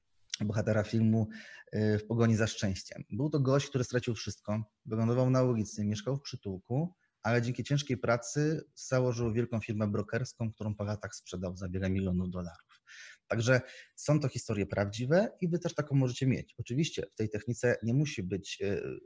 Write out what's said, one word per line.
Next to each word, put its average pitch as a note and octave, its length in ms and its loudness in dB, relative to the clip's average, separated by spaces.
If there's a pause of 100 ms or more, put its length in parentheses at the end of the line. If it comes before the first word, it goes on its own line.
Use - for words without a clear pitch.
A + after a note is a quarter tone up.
(420)
bohatera G#2+ 420 2
filmu, A2 460 4 (420)
e, G#2+ 260 4
W G#2+ 100 -4
pogoni A#2 280 4
za G#2+ 120 2
szczęściem. - 640 -4
Był C3 200 -2
to D#3 100 0
gość, C3+ 300 4
który B2 140 0
stracił A#2+ 320 -2
wszystko, G#2+ 480 -6 (220)
wylądował A#2 440 2
na C3 140 4
ulicy, G#2+ 420 0
mieszkał G#2+ 300 -2
w C#3 60 -6
przytułku, B2+ 760 -6 (280)
ale A#2+ 180 4
dzięki A#2+ 220 -2
ciężkiej C#3+ 340 0
pracy D3 640 0 (120)
założył A#2+ 580 0
wielką A#2 260 0
firmę G#2+ 280 -2
brokerską, G#2+ 640 -2
którą G#2+ 240 -4
po G#2 80 -4
latach G2+ 320 -6
sprzedał F2+ 420 -8
za F#2 120 -6
wiele F#2+ 200 0
milionów F#2 400 0
dolarów. - 540 -10 (440)
Także A#2+ 340 4 (340)
są D3+ 240 2
to D3 80 0
historie G#2 380 -2
prawdziwe A#2 640 2 (120)
i F#3 60 0
wy E3 120 0
też E3+ 160 -4
taką C#3+ 200 -2
możecie C3 320 2
mieć. - 300 0
Oczywiście - 540 -2
w - 40 -20
tej A2 140 -2
technice A#2 540 0
nie A#2 100 2
musi C#3+ 300 2
być, F2+ 380 -4
e, G2 200 0 (240)